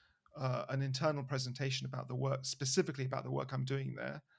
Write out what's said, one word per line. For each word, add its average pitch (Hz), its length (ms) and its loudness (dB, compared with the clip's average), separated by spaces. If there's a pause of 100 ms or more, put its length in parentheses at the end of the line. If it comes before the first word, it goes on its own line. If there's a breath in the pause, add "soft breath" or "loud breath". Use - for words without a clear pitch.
(400 soft breath)
uh, 127 300 0
an 135 120 0
internal 139 420 2
presentation 131 640 -2
about 131 200 -4
the 127 80 -4
work, 131 300 2
specifically 139 600 2
about 131 180 -2
the 127 80 -4
work 135 220 0
I'm 131 120 0
doing 131 300 0
there. 143 260 -4 (180)